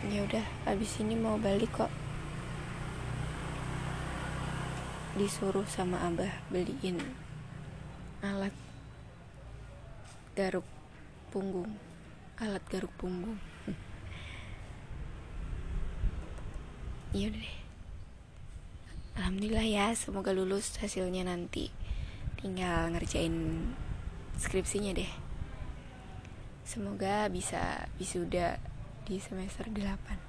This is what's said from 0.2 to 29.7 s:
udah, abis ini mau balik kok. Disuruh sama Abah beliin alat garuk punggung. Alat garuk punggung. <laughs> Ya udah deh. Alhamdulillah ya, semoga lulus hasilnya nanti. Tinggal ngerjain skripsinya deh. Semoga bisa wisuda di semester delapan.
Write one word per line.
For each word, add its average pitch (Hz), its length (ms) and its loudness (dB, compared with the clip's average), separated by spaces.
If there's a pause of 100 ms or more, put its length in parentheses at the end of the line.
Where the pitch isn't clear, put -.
udah, 220 160 4 (240)
abis 214 320 4
ini 220 160 4
mau 220 240 6
balik 208 320 6
kok. - 160 4 (3250)
Disuruh 196 560 6
sama 180 320 4
Abah 175 320 4 (160)
beliin 180 480 2 (1200)
alat 196 320 0 (1800)
garuk 185 320 2 (640)
punggung. 196 480 0 (640)
Alat 202 240 0
garuk 185 320 -2
punggung. 185 400 0 (240)
<laughs> - 160 -2 (3250)
Ya 202 160 4
udah 220 160 0
deh. - 180 -6 (1500)
Alhamdulillah 214 560 4
ya, 202 240 6
semoga 196 400 2
lulus 190 480 4
hasilnya 185 480 2
nanti. 175 400 0 (720)
Tinggal 175 560 4
ngerjain 165 720 2 (720)
skripsinya 190 560 2
deh. - 160 2 (1500)
Semoga 202 640 2
bisa - 720 0
wisuda 175 560 2 (480)
di 190 160 0
semester 196 480 -4
delapan. 202 480 0 (140)